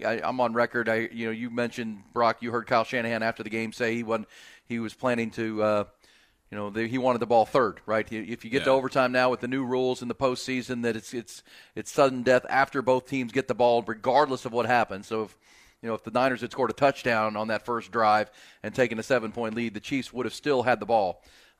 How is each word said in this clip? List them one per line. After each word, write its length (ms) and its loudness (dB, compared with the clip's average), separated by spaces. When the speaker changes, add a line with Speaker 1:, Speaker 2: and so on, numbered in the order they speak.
Speaker 1:
I, 180 -2
I'm 160 -2
on 140 0
record. 340 0
I, 240 0
you 140 -8
know, 60 -4
you 180 -8
mentioned, 540 -6
Brock, 280 2
you 100 -8
heard 140 -4
Kyle 200 2
Shanahan 380 -2
after 200 -2
the 60 -10
game 240 -4
say 220 -2
he 80 -4
wasn't, 260 -4
he 140 -6
was 140 -6
planning 380 -2
to, 320 -4
uh, 200 2
you 80 -12
know, 120 -6
the, 180 -4
he 100 -2
wanted 220 2
the 80 -4
ball 180 6
third, 400 0
right? 240 -2
If 360 -10
you 60 -14
get 120 0
to 60 2
Speaker 2:
Yeah. 80 6
Speaker 1:
overtime 340 0
now 180 2
with 120 -2
the 80 -6
new 160 -4
rules 360 -2
in 60 -8
the 80 -6
postseason, 680 -4
that 120 0
it's, 180 -12
it's, 300 -10
it's 160 -10
sudden 320 2
death 260 4
after 320 2
both 240 2
teams 280 -4
get 160 -2
the 60 -2
ball, 300 4
regardless 600 4
of 80 -8
what 120 2
happens. 420 2
So 160 -2
if, 140 -14
you 80 -6
know, 40 -2
if 100 -6
the 60 -14
Niners 320 2
had 100 -6
scored 200 0
a 20 -4
touchdown 640 2
on 140 -2
that 160 -2
first 260 -6
drive 400 4
and 100 -8
taken 240 2
a 60 -4
seven-point 520 -2
lead, 180 -4
the 60 -10
Chiefs 320 -6
would 140 -4
have 80 -6
still 300 0
had 160 2
the 80 -8
ball. 340 2